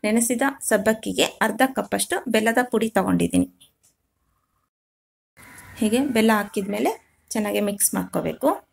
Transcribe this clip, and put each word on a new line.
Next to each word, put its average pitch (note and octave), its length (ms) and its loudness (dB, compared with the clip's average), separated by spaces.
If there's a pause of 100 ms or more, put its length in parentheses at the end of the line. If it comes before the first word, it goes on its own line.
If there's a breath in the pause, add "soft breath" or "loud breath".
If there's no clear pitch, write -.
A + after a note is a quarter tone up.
ನೆನೆಸಿದ A#3 400 2 (240)
ಸಬ್ಬಕ್ಕಿಗೆ G#3 580 0 (180)
ಅರ್ಧ G#3+ 180 0 (140)
ಕಪ್ಪಷ್ಟು G3+ 400 -2 (180)
ಬೆಲ್ಲದ A3+ 280 2 (100)
ಪುಡಿ A3+ 240 0
ತಗೊಂಡಿದ್ದೀನಿ. F3 520 2 (2250)
ಹೀಗೆ A3+ 220 2 (140)
ಬೆಲ್ಲ A3 240 4
ಹಾಕಿದ G3+ 340 -6
ಮೇಲೆ C4 180 0 (420)
ಚೆನ್ನಾಗಿ G#3 340 -2
ಮಿಕ್ಸ್ G3+ 280 -2
ಮಾಡ್ಕೋಬೇಕು. F#3+ 560 -2 (200)